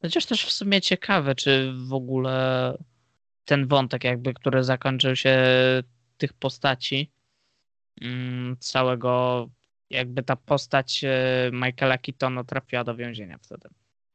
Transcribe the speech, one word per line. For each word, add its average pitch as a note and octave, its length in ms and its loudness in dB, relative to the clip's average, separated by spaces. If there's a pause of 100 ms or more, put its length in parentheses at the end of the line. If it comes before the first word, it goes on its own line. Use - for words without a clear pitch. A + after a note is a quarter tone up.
Chociaż F3+ 240 -2
też - 200 -2
w - 60 -2
sumie G3 300 2
ciekawe, E3 540 2
czy C3 380 2 (140)
w C3 60 -6
ogóle C3 840 -2 (680)
ten C#3 220 2
wątek C3 360 2
jakby, B2 300 -2
który C3 300 0
zakończył C3 520 0
się C3 220 4 (800)
tych - 160 -4
postaci, C3+ 800 -2 (880)
mm, B2 580 -6
całego, B2 880 0 (420)
jakby B2+ 340 -4
ta C3 120 -2
postać, - 680 -2
e, B2+ 500 0
Michaela B2+ 440 0
Keatona B2+ 460 -6
trafiła B2+ 400 -6
do A#2 120 -6
więzienia A2+ 420 -12
wtedy. - 320 -20 (460)